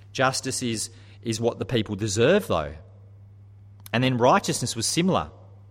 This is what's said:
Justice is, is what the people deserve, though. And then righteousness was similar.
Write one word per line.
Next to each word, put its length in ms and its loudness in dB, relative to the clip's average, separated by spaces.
Justice 500 0
is, 280 -4
is 180 -4
what 180 0
the 60 -4
people 320 -2
deserve, 500 2
though. 280 -2
And 120 0
then 120 0
righteousness 600 2
was 100 -4
similar. 460 0